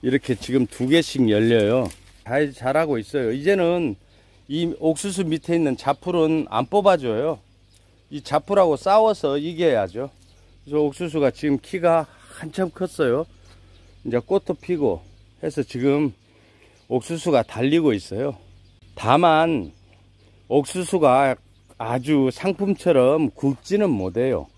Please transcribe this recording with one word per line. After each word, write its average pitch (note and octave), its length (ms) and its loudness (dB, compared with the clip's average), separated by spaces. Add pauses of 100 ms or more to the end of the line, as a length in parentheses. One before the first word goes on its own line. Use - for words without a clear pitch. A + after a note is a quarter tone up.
이렇게 B2+ 320 0
지금 B2 320 -2
두 - 200 -6
개씩 C#3 420 2
열려요. A2+ 600 2 (360)
잘 C#3 280 -2
자라고 C#3 460 -2
있어요. A2+ 340 -4
이제는 E3+ 640 0 (560)
이 E3+ 280 -2
옥수수 F3 460 -2
밑에 D#3+ 280 -2
있는 D3+ 220 0
잡풀은 D#3+ 760 -2
안 A#2 160 -2
뽑아줘요. D3+ 720 0 (720)
이 C#3+ 100 -12
잡풀하고 E3 560 2
싸워서 F#3+ 640 2
이겨야죠. C#3 720 0 (540)
그래서 C#3+ 180 -2
옥수수가 D3 480 0
지금 C#3 300 -2
키가 E3 440 0 (320)
한참 E3+ 320 -6
컸어요. D#3 580 -2 (800)
이제 A#2 140 -2
꽃도 F#3 360 -2
피고 C#3+ 480 -2 (420)
해서 D3+ 180 -4
지금 C#3 500 0 (760)
옥수수가 C#3 560 0
달리고 C#3+ 480 0
있어요. A2 440 -6 (600)
다만 D#3 760 2 (760)
옥수수가 C#3 880 2 (420)
아주 C3 540 0
상품처럼 D#3+ 1000 2
굵지는 F#3 580 -2
못해요. G2+ 680 -2